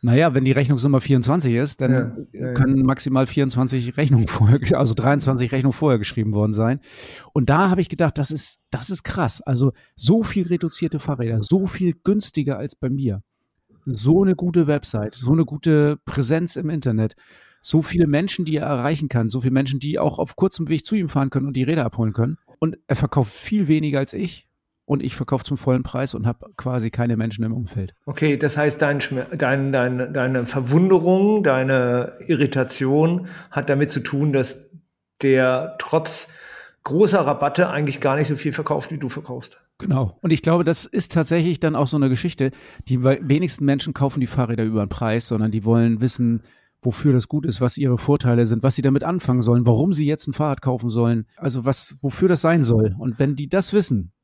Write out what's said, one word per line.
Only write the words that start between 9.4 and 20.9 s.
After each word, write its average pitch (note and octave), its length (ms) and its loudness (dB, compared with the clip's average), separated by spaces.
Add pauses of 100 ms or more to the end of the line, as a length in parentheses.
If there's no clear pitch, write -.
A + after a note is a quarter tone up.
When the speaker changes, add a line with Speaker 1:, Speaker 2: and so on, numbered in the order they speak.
Speaker 1:
Also C3 300 0 (240)
so G3+ 260 2
viel G3 240 -2
reduzierte E3 540 -4
Fahrräder, A#2 420 -2
so F#3+ 240 2
viel F3+ 260 -2 (100)
günstiger D#3 540 -2
als - 180 -8
bei B2+ 140 -6
mir. B2 340 -2 (640)
So C3+ 380 2
eine F#3+ 140 4
gute F3 300 2
Website, A#2 480 -2
so B2+ 180 0
eine D#3+ 120 4
gute D3+ 640 2
Präsenz D#3 500 -2
im D3+ 140 -4
Internet, A2+ 440 0 (460)
so D#3+ 220 0
viele E3+ 240 2
Menschen, D#3+ 400 -2
die D#3 100 -2
er C#3+ 100 -2
erreichen C#3+ 440 -2
kann, A2+ 180 0
so A#2+ 140 -4
viele B2+ 100 0
Menschen, C3+ 280 0
die D3 180 -4
auch - 200 -2
auf - 160 -4
kurzem F#3 360 -2
Weg D#3 160 -2
zu - 80 -2